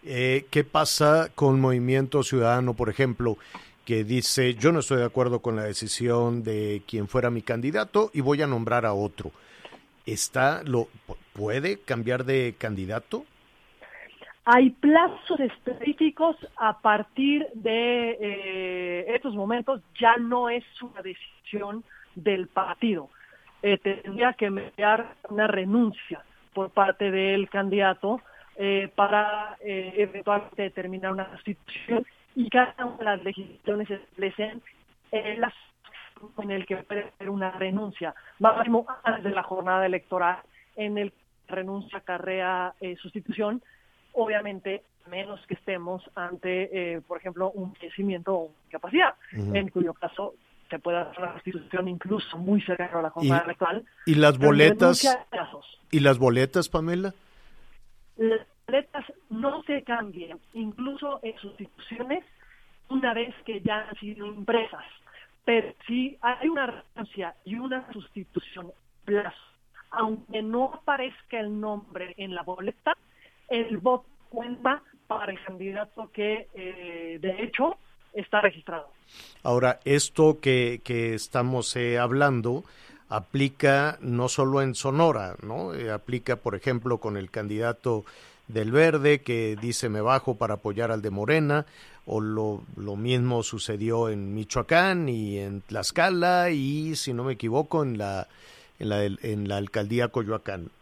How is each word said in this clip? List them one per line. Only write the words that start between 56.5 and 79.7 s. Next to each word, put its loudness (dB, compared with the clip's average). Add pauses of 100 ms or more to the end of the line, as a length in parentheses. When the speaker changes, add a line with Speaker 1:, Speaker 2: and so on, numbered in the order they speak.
Speaker 1:
Pamela? -2 (1040)
Speaker 2:
Las 2 (260)
boletas -2 (240)
no -4
se -4
cambian, -8 (160)
incluso -8
en -10
sustituciones, -10 (640)
una 0
vez -4 (100)
que -8
ya -2
han -12
sido -12
impresas. -2 (600)
Pero 2 (140)
si -4
hay 0
una 0 (280)
renuncia -10 (100)
y -8
una -6
sustitución -12 (320)
plazo, -2 (540)
aunque -4
no -2
aparezca -4
el -6
nombre -8
en -10
la -8
boleta, -4 (520)
el -2
voto 0 (220)
cuenta -2 (240)
para -6
el -10
candidato -10
que, -4
eh, -12
de -4
hecho, -2 (360)
está 0
registrado. -2 (560)
Speaker 1:
Ahora, 2